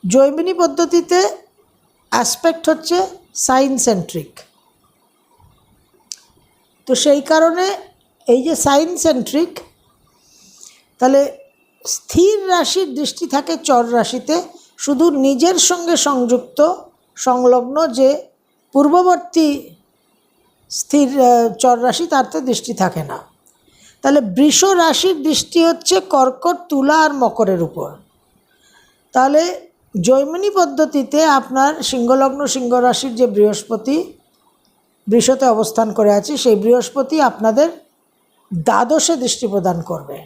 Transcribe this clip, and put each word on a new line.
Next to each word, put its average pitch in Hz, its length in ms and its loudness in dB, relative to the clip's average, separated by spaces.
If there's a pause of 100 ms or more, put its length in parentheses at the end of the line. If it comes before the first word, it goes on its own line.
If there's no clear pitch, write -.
জৈমিনী 285 460 2
পদ্ধতিতে 339 640 0 (920)
অ্যাসপেক্ট 320 580 -2
হচ্ছে 320 280 -2 (360)
সাইন 269 440 0
সেন্ট্রিক, 180 540 -4 (2500)
তো 262 100 0
সেই 285 260 2
কারণে 330 440 2 (640)
এই 254 160 4
যে 311 120 -2
সাইন 311 420 2
সেন্ট্রিক, 302 540 -2 (1500)
তাহলে 269 220 2 (640)
স্থির - 500 0 (120)
রাশির 349 480 -2
দৃষ্টি 294 320 -6
থাকে 285 300 -4
চর 247 360 0
রাশিতে, 240 420 -2 (420)
শুধু 285 320 0
নিজের 277 500 0
সঙ্গে 339 380 0
সংযুক্ত 247 600 -2 (560)
সংলগ্ন 247 600 0 (100)
যে 262 220 2 (640)
পূর্ববর্তী 330 760 2 (1200)
স্থির, - 360 0 (140)
আহ, 240 320 4
চর 247 260 2
রাশি, 254 280 -2
তাতে 311 340 -2
দৃষ্টি 247 320 -4
থাকে 175 300 -4
না। 143 140 -12 (840)
তাহলে 277 200 2
বৃষ 254 420 2
রাশির 349 600 0
দৃষ্টি 311 400 -2
হচ্ছে 330 360 0
কর্কট, 294 580 0 (120)
তুলা 285 340 0
আর 302 100 0
মকরের 214 480 0
উপর। - 280 -8 (1200)
তাহলে 277 280 2 (600)
জৈমিনী 285 480 0
পদ্ধতিতে 294 760 0
আপনার 269 460 2 (120)
সিংহলগ্ন, 269 600 0
সিংহ 247 300 -4
রাশির 247 400 0
যে 240 120 2
বৃহস্পতি 214 720 -2 (1120)
বৃষতে 254 380 2
অবস্থান 220 480 0
করে 208 200 2
আছে, 202 240 -2
সেই 233 180 2
বৃহস্পতি 247 680 0
আপনাদের 233 480 0 (840)
দ্বাদশে 233 640 0
দৃষ্টি 247 320 -6
প্রদান 185 340 -2
করবে। 151 440 -12